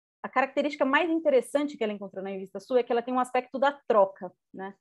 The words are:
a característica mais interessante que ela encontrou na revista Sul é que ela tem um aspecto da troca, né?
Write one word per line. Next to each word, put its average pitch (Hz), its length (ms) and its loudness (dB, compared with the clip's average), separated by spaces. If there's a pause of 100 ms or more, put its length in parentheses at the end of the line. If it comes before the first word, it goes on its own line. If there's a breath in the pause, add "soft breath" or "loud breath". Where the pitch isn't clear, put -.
(220)
a 214 60 -10
característica 285 560 0
mais 302 260 2
interessante 294 640 0
que 226 80 -4
ela 208 80 -2
encontrou 196 300 -10
na 196 80 -6
revista 196 300 -10
Sul 254 180 0
é 240 40 4
que 240 80 -8
ela 233 120 2
tem 247 100 -8
um 254 80 0
aspecto 254 380 -4
da 269 140 2 (140)
troca, 196 460 2 (220)
né? 190 260 -12